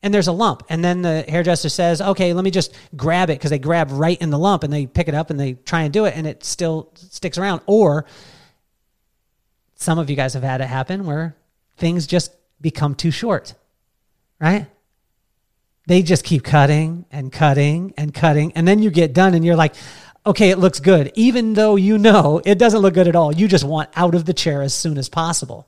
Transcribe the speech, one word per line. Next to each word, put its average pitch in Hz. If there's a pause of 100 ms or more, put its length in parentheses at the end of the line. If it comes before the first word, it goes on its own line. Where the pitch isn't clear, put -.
And 202
there's 190
a 180
lump. 190
And 165
then 175
the 160
hairdresser 165
says, 170
"Okay, 190
let 185
me 196
just 185 (240)
grab 165
it," 139
'cause 147
they 147
grab 156
right 160
in 160
the 143
lump 185
and 147
they 147
pick 160
it 147
up 156
and 143
they 135
try 165
and 143
do 214
it, 185
and 156
it -
still 160
sticks -
around. 190
Or 175 (1700)
some 165
of 143
you 143
guys 131
have 127
had 131
it 131
happen 131
where 156 (440)
things 170
just - (280)
become 147
too 165
short, 196 (840)
right? 160 (1200)
They 180
just 170
keep 151
cutting 156
and 131
cutting 151
and 147
cutting. 151
And 170
then 208
you 214
get 160
done 185
and 165
you're 170
like, 156 (520)
"Okay, 202
it 185
looks 185
good." 156
Even 226
though 208
you 202
know 175
it 196
doesn't 220
look 190
good 175
at 170
all, 151
you 190
just 175
want 151
out 175
of 165
the 180
chair 143
as 135
soon 151
as 131
possible. 165